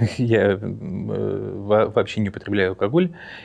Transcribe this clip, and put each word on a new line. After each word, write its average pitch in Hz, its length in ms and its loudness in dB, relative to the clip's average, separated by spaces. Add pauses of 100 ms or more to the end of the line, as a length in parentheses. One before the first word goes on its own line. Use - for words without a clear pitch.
<laughs> - 100 -8
я, 113 360 4
м, 101 580 -6
э, 101 440 -4
во-, 104 320 2
вообще 104 340 0
не 98 80 0
употребляю 98 420 -2
алкоголь 156 400 0 (340)